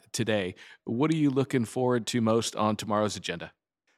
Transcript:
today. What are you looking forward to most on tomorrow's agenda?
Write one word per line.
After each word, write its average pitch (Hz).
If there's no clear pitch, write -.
today. 101
What 131
are 165
you 147
looking 127
forward 123
to 123
most 110
on 107
tomorrow's 104
agenda? 85